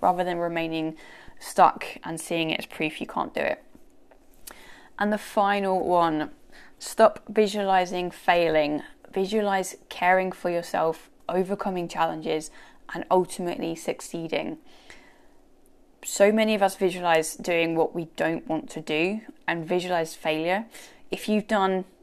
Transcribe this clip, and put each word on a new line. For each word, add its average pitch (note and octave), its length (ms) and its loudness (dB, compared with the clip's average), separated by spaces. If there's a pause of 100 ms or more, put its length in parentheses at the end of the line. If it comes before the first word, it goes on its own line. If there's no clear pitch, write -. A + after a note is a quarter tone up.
rather F3+ 240 2
than F3+ 120 -2
remaining E3 600 -4 (420)
stuck - 460 4 (180)
and E3 160 -8
seeing E3 300 -2
it D#3+ 100 -2
as - 60 -8
proof - 340 -6
you - 80 -8
can't - 260 -6
do - 60 -4
it. - 240 -2 (1300)
And G#3 160 0
the G#3+ 40 -2
final G3 640 0
one, E3 520 2 (460)
stop - 520 4
visualizing F#3+ 840 2
failing. D#3 720 2 (280)
Visualize G3 640 -2 (140)
caring F#3 420 2
for F3+ 200 -4
yourself, E3+ 580 -2 (180)
overcoming F3+ 600 -2
challenges, D#3+ 640 -2 (420)
and F3 160 -8
ultimately F3 680 0
succeeding. D#3+ 840 -6 (1500)
So G3+ 260 6
many A3 220 4
of G#3 80 2
us F#3+ 140 2
visualize F3 600 2
doing E3 400 0
what D#3+ 200 2
we E3 200 -6
don't E3 320 -2
want D#3+ 220 -4
to D#3+ 120 -10
do E3+ 400 -2 (260)
and E3+ 200 -4
visualize F3 460 -2
failure. E3+ 520 -2 (440)
If - 180 -6
you've G#3+ 200 0
done F#3+ 380 2 (180)